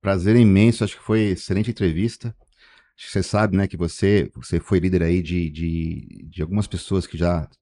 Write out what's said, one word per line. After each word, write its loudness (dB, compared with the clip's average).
prazer 2
imenso, 6
acho -8
que -20
foi 0
excelente -2
entrevista. -4
Acho -20
que -18
você 0
sabe, 0
né, 2
que -8
você, 0
você -4
foi 0
líder 2
aí 2
de, -4
de, -6
de -10
algumas -2
pessoas -4
que -14
já -2